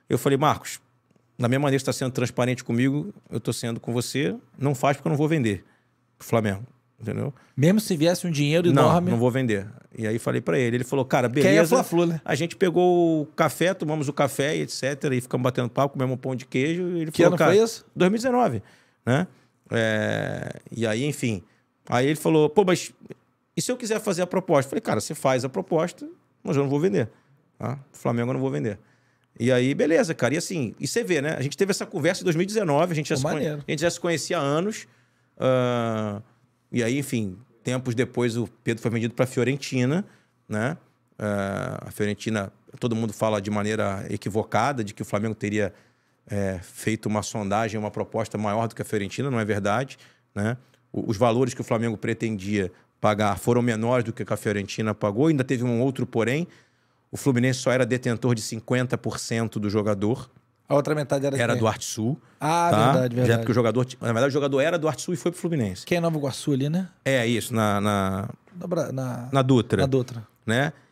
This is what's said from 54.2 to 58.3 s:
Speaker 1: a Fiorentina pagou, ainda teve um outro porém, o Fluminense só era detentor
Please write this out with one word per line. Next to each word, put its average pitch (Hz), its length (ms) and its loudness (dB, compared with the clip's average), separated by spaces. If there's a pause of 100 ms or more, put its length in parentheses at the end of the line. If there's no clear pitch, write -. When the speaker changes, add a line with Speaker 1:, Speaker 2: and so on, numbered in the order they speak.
Speaker 1:
a 107 60 -2
Fiorentina 104 580 -2
pagou, 113 340 2
ainda 143 160 2
teve 127 200 -2
um 117 160 2
outro 131 260 0
porém, 131 400 0 (640)
o - 60 -14
Fluminense 127 420 2
só 127 140 0
era 127 120 4
detentor 120 520 0